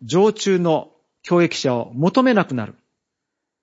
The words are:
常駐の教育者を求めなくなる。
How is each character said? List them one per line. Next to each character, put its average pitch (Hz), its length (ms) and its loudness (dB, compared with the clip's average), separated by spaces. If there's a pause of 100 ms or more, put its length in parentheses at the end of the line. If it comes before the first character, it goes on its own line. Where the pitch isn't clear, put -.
常 180 320 2
駐 196 260 -2
の 160 320 0 (300)
教 175 220 2
育 165 120 -2
者 127 200 -2
を 117 180 -6
求 175 300 0
め 254 100 2
な 196 100 2
く - 100 -6
な 113 120 -6
る。 - 100 -20 (880)